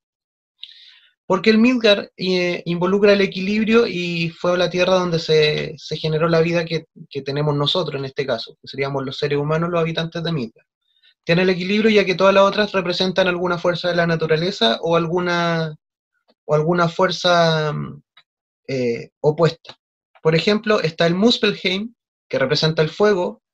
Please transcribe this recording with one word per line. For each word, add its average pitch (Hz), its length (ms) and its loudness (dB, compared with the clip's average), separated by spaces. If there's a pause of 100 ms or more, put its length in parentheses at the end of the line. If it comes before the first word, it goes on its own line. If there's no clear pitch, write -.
(1300)
Porque 185 240 2
el 220 80 6
Midgard, 226 480 2 (100)
eh, 180 480 -2
involucra 190 480 2
el 202 80 2
equilibrio 208 640 0
y 175 440 -4
fue 175 280 -2
la 175 140 0
tierra 180 240 2
donde 175 240 0
se, 151 580 0
se - 180 -12
generó 156 320 -2
la 165 140 4
vida 170 240 0
que, 160 220 -6 (200)
que 139 140 -10
tenemos 143 340 -2
nosotros 143 440 -2
en 139 60 -8
este 135 200 -6
caso, 120 340 -6
que 131 80 -20
seríamos 139 380 -6
los 123 140 -10
seres 143 180 -2
humanos 156 320 -2
los 170 100 -2
habitantes 165 440 -4
de 165 80 -4
Midgard. 123 340 -6 (580)
Tiene 170 200 2
el 185 80 2
equilibrio 208 400 0
ya 202 120 4
que 180 120 -2
todas 196 180 4
las 196 120 6
otras 202 260 0
representan 185 560 0
alguna 175 320 -2
fuerza 175 300 -2
de 170 60 0
la 170 120 2
naturaleza 165 760 0
o 165 140 0
alguna, 170 800 0 (720)
o 151 100 0
alguna 165 340 2
fuerza, 170 840 2
mm, 143 280 -8 (680)
eh, 123 520 -4
opuesta. 151 580 0 (440)
Por 160 140 2
ejemplo, 214 460 0
está 160 240 -2
el 170 100 2
Muspelheim, 208 800 -2 (320)
que 131 120 -2
representa 160 420 0
el 156 80 0
fuego 202 520 0 (120)